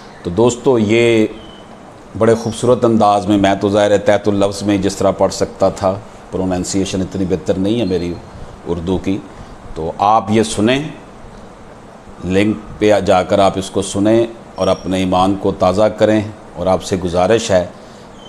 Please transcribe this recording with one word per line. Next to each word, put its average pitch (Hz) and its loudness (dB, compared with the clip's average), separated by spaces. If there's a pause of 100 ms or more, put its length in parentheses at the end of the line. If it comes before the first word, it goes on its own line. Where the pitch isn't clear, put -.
(240)
तो 90 -6
दोस्तों, 120 2
ये 110 2 (800)
बड़े 113 4
ख़ूबसूरत 117 0
अंदाज 104 2
में, 104 2
मैं 98 2
तो 101 0
ज़ाहिर 104 2
है 98 4
तहतुल 101 2
लफ्ज़ 101 -2
में 101 0
जिस 95 -2
तरह 95 2
पढ़ 92 0
सकता - -2
था, 95 -2 (400)
pronunciation 92 -2
इतनी 95 -4
बेहतर 90 -2
नहीं 101 0
है 107 -2
मेरी 87 -4 (520)
उर्दू 87 -2
की, 95 -4 (540)
तो 80 -6
आप 104 2
ये 110 4
सुनें, 131 -2 (1300)
लिंक 101 0 (240)
पे 104 4
जाकर 92 2
आप 95 2
इसको 95 -4
सुनें 107 2 (300)
और 92 0
अपने 92 -2
ईमान 92 2
को 98 -2
ताज़ा 98 2
करें। 107 0 (200)
और 90 -4
आपसे 95 -2
गुजारिश 92 0
है 90 0 (560)